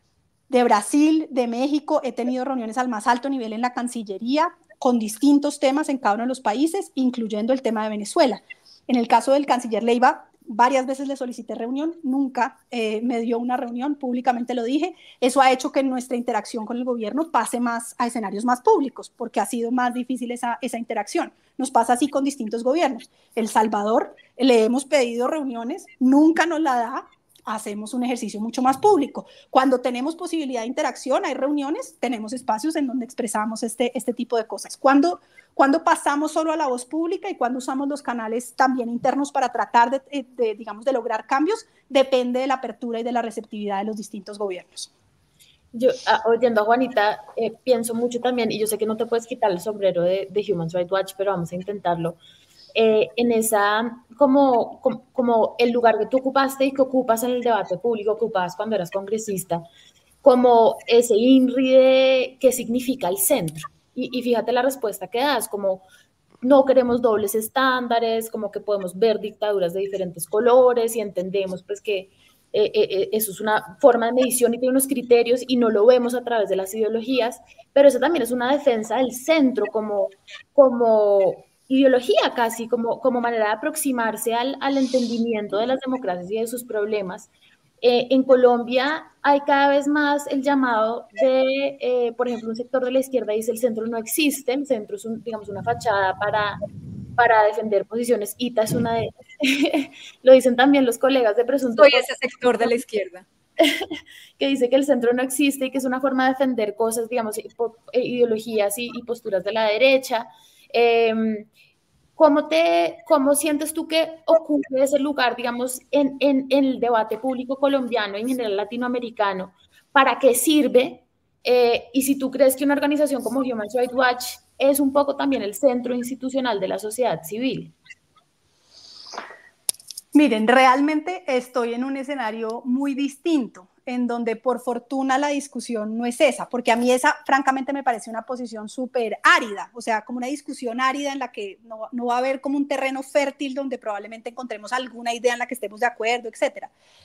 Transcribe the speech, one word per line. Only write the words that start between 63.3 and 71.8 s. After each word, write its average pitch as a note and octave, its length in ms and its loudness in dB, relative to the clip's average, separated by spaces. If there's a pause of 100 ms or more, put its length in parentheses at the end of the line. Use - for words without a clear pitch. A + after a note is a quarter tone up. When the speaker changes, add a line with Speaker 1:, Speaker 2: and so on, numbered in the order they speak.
Speaker 2:
Y, B3+ 240 -6
y A#3 40 -6
fíjate A#3 300 0
la B3 100 2
respuesta A3+ 460 -4
que A#3+ 120 -4
das, B3+ 280 0
como G3 340 -2 (580)
no C4+ 240 6
queremos B3 380 2
dobles G#3 320 2
estándares, A#3 960 -2
como G#3 200 -8
que G#3 100 -10
podemos F#3+ 380 -4
ver G#3+ 220 2
dictaduras G3+ 540 -2
de F#3+ 60 -4
diferentes F#3 460 -6
colores A#3+ 680 4
y A#3 40 -2
entendemos, F#3+ 640 -4
pues, G3+ 200 -10